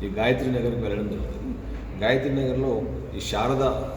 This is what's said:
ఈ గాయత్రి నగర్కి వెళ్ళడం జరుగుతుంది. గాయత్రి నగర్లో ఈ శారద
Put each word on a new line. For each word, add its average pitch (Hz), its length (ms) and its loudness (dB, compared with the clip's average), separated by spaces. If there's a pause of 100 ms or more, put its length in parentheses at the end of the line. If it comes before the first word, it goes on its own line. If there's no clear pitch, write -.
ఈ - 20 -4
గాయత్రి 123 420 2
నగర్కి 117 300 0
వెళ్ళడం 104 280 -2
జరుగుతుంది. - 500 -4 (460)
గాయత్రి 135 300 4
నగర్లో 131 480 2 (340)
ఈ 98 40 -6
శారద 120 420 2 (340)